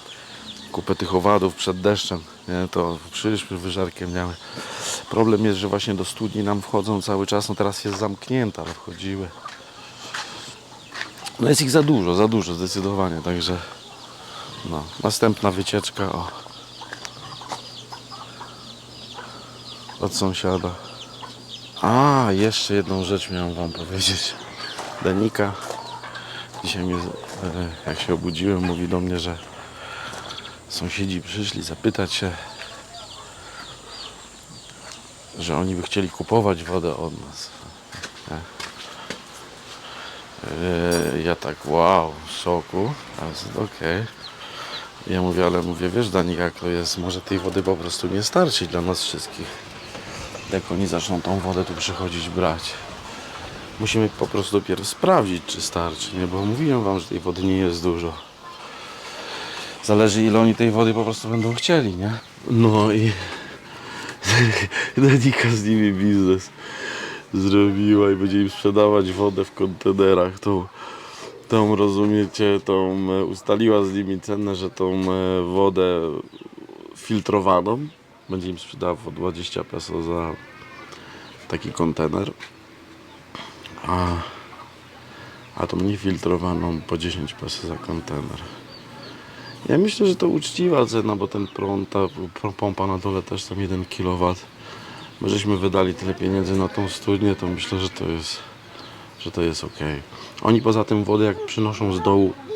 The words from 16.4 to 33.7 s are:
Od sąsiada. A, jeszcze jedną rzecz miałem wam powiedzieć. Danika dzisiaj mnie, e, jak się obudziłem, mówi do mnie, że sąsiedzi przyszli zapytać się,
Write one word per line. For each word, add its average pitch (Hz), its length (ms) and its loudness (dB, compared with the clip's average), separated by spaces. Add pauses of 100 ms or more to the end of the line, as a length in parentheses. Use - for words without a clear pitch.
Od 98 100 -2
sąsiada. 92 560 0 (1120)
A, 131 480 6
jeszcze 104 440 4
jedną 95 300 2
rzecz 95 260 -2
miałem 87 240 -2
wam 85 180 -2
powiedzieć. 92 600 -2 (680)
Danika 98 500 2 (1120)
dzisiaj 92 180 -2
mnie, 90 120 0
e, 87 60 0 (840)
jak 78 140 -4
się 90 140 0
obudziłem, 90 480 0
mówi 87 260 0
do 90 120 2
mnie, 90 180 0
że 85 200 -4 (1300)
sąsiedzi 92 540 -2
przyszli 98 400 -6
zapytać 90 500 -2
się, 95 180 -2 (3000)